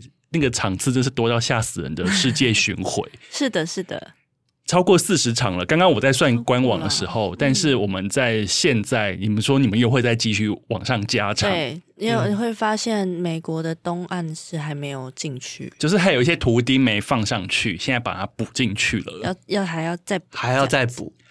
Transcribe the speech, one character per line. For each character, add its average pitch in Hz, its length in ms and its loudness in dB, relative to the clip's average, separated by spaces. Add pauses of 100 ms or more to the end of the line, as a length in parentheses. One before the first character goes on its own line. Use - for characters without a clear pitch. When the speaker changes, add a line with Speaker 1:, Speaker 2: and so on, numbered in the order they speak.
(300)
Speaker 1:
那 165 100 -2
个 139 100 2
场 101 280 -2
次 131 160 0
真 127 100 2
是 131 60 0
多 117 180 0
到 117 100 2
吓 117 240 0
死 - 200 -4
人 78 120 -6
的 87 140 -2
世 135 240 0
界 120 220 2
巡 101 240 0
回。 - 260 -4 (120)
Speaker 2:
<laughs> - 140 -20
是 269 200 -2
的， 175 160 -2
是 180 180 -8
的。 - 300 -10 (520)
Speaker 1:
超 175 160 4
过 180 160 8
四 175 180 2
十 127 160 2
场 113 240 0
了， 90 80 -2
刚 156 140 2
刚 180 140 6
我 107 100 2
在 135 100 4
算 123 320 2
官 127 200 2
网 110 160 2
的 - 100 -4
时 - 160 -2
候， 98 280 -2
Speaker 2:
哦， - 40 -8
Speaker 1:
但 139 160 2
是 143 220 2
我 104 100 0
们 95 240 -4
在 113 380 2
现 123 340 2
在， 104 300 0
Speaker 2:
嗯。 87 100 -8
Speaker 1:
你 104 80 -2
们 107 100 2
说 135 200 2
你 135 80 4
们 101 100 2
又 120 100 4
会 127 140 4
再 117 140 2
继 113 180 -2
续 107 160 0 (200)
往 98 140 -4
上 113 220 -2
加 104 260 0
场。 202 200 0
Speaker 2:
对， 156 280 -4 (180)
因 226 200 -2
为 208 120 0
你 208 40 0
会 226 180 -2
发 214 240 0
现 214 320 -2
美 170 320 -4
国 160 220 -6
的 165 140 -4
东 175 320 -6
岸 165 260 -6
是 - 240 -10
还 151 160 -6
没 143 160 -8
有 131 220 -8
进 131 280 -8
去。 - 260 -12
Speaker 1:
嗯。 123 120 -12
就 151 100 0
是 175 80 4
还 185 180 4
有 123 100 4
一 - 20 6
些 165 100 4
图 120 240 2
钉 131 220 4
没 110 180 2
放 113 240 0
上 101 240 -4
去， 95 300 -2
现 - 160 -2
在 123 60 0
把 107 160 -6
它 95 100 -6
补 - 180 -8 (120)
进 113 180 0
去 - 280 -2
了。 - 200 -12
Speaker 2:
要， 185 380 -4
要 196 40 -2
还 165 200 -4
要 170 140 -4
再 190 200 -4
补。 175 140 -8
Speaker 3:
还 123 220 -2
要 139 120 4
再 135 220 2
补， - 260 -10 (180)